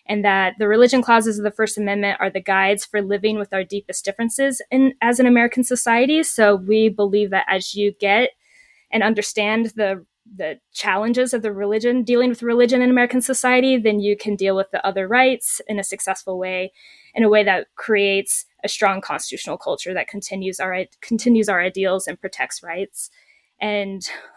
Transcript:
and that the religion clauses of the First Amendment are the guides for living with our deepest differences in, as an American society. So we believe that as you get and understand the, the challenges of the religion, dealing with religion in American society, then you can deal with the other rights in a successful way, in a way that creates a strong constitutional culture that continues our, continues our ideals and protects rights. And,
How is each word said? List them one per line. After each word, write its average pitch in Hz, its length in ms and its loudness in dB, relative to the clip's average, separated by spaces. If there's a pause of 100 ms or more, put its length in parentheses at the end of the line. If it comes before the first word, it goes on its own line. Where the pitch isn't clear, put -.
and 208 180 -2
that 190 360 2
the 214 80 2
religion 240 340 4
clauses 226 360 2
of 208 40 -6
the 208 80 -2
First 214 260 -2
Amendment 202 440 -2
are 190 100 -2
the 190 100 -6
guides 190 440 0
for 208 180 -4
living 208 380 -2
with 202 120 -8
our 190 120 -4
deepest - 400 -10
differences 233 680 -2
in, 262 320 4
as 240 160 2
an 254 80 6
American 240 380 4
society. 247 580 2
So 208 320 4
we 214 340 2
believe 208 420 0
that 190 180 -2
as 190 260 -4
you 202 240 0
get 208 320 2 (640)
and 220 80 0
understand 214 720 -2
the, 196 300 -4 (320)
the 165 240 -8 (140)
challenges 233 580 0
of 240 80 -2
the 214 100 -4
religion, 214 520 0
dealing 240 260 2
with 240 140 -4
religion 240 400 4
in 247 80 4
American 247 320 2
society, 254 560 2
then 214 220 2
you 202 180 0
can 208 180 -4
deal 190 180 0
with 196 160 -2
the - 160 -4
other 190 220 -2
rights 254 580 0
in 208 120 -6
a 196 40 -4
successful 190 560 -8
way, 185 320 -6 (440)
in 226 100 2
a 214 60 6
way 214 120 6
that 190 320 0
creates 202 720 0 (180)
a 196 60 -4
strong 196 320 -2
constitutional - 560 -8
culture 165 380 -6
that 170 140 -6
continues 190 520 -8
our, 185 240 -4 (160)
continues 226 480 2
our 190 140 0
ideals 185 440 -2
and 175 140 -10
protects - 420 -10
rights. 170 460 -10 (540)
And, 202 440 -6 (300)